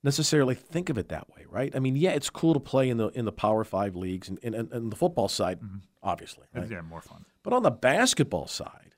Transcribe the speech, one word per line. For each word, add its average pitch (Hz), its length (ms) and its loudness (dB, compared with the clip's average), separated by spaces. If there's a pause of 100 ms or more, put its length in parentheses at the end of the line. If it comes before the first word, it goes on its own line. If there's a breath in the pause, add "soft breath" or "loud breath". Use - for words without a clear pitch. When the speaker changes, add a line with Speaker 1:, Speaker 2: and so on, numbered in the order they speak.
Speaker 1:
necessarily 139 500 4
think 175 360 -4
of 127 80 -2
it 90 120 -4
that - 260 -8
way, - 140 -20
right? 135 240 -4
I 131 60 -2
mean, 131 160 2
yeah, 175 160 4
it's 151 180 -2
cool 165 240 2
to 143 60 4
play 131 300 2
in 117 80 0
the, 110 100 2
in 123 180 -4
the 101 60 -2
Power 110 320 2
Five 98 320 -2
leagues 92 340 -6
and, 95 140 -8
and, 113 100 -4
and, 113 180 -6
and 117 200 -6
the 104 60 -10
football 170 320 0
side, 92 320 -2
Speaker 2:
Mm-hmm. 101 160 -12 (260)
Speaker 1:
obviously, - 400 -6 (100)
Speaker 2:
It's, 113 160 -6
Speaker 1:
right? - 20 -10
Speaker 2:
yeah, 90 100 -10
more 82 200 -14
fun. - 220 -20 (200)
Speaker 1:
But 202 100 -2
on 247 100 2
the 151 80 6
basketball 139 760 2
side - 500 -12